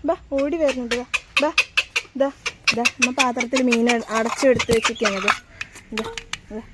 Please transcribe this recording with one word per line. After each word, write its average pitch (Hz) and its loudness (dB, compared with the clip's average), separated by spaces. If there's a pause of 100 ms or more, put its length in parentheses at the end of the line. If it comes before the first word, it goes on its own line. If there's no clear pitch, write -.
ബാ. 311 2 (220)
ഓടി 294 0
വരുന്നുണ്ട്, 254 0
ബാ, 247 -10 (340)
ബാ, 294 2 (720)
ദാ, 277 2 (480)
ദാ. 233 0 (140)
അമ്മ 247 0
പാത്രത്തിൽ 254 0 (100)
മീൻ 233 4
അട-, 226 -4 (120)
അടച്ചെടുത്ത് 233 2
വെച്ചിരിക്കുകയാണത്. 208 0 (720)
ദാ, 220 -6 (460)
ദാ. 220 -10 (100)